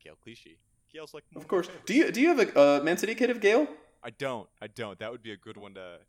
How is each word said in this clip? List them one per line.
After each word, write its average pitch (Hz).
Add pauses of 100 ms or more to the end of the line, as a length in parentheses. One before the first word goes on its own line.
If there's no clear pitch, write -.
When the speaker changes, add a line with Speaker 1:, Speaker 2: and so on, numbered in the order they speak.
Speaker 1:
Gael 78 (100)
Clichy. 82 (340)
Gael's 156
like 151 (100)
Speaker 2:
Of 156
course. 180 (160)
Do 190
you, 277
do 214
you 320
have 294
a, 180
uh, 143
Man 170
City 202
kit 247
of 233
Gael? 226 (360)
Speaker 1:
I 120
don't. 127 (140)
I 107
don't. 104
That 110
would 120
be 110
a 98
good 104
one 101
to, 90 (120)